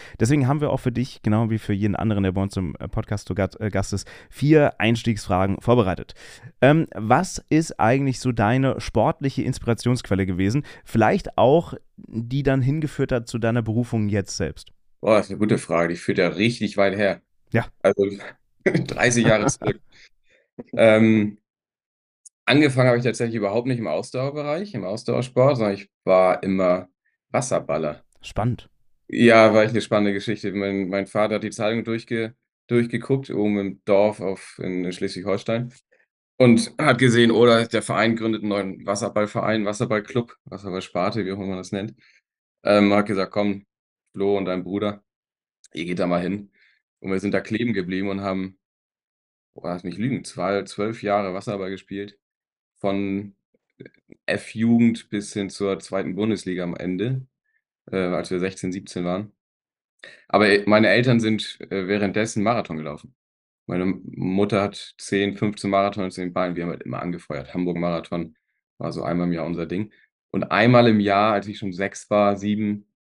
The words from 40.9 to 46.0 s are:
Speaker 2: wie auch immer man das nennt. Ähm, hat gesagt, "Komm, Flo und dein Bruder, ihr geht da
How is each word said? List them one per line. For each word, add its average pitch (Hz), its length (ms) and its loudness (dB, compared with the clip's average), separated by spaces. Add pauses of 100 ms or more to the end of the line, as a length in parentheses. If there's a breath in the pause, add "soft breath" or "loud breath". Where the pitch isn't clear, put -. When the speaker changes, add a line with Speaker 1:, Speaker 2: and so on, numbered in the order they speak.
Speaker 2:
wie 95 60 -6
auch 98 40 -6
immer 98 120 -8
man 92 100 -6
das 92 140 -10
nennt. 101 220 -6 (680 soft breath)
Ähm, 104 320 4
hat 101 120 2
gesagt, 98 260 -4
"Komm, 101 340 -4 (480)
Flo 98 240 0
und 95 60 -4
dein 92 180 -4
Bruder, 101 400 -4 (720)
ihr 82 100 -8
geht 87 140 -6
da 92 80 2